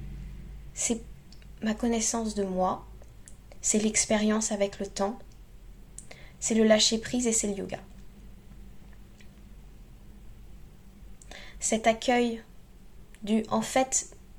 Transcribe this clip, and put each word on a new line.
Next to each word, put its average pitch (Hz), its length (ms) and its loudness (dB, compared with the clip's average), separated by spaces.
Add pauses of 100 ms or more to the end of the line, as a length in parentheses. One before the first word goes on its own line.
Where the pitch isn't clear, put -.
(760)
C'est - 280 -2 (600)
ma 220 120 2
connaissance 226 600 0
de 202 80 2
moi. 185 420 0 (760)
C'est - 180 4
l'expérience 214 720 4
avec 196 260 0
le 196 80 -4
temps. 196 320 -2 (1200)
C'est - 160 0
le 220 80 8
lâcher 220 360 8
prise 247 280 0
et 226 60 4
c'est 220 160 2
le 202 60 0
yoga. 185 260 -6 (3750)
Cet 226 300 2
accueil 233 520 4 (840)
du, 214 240 4
en 220 140 2
fait, - 480 2 (280)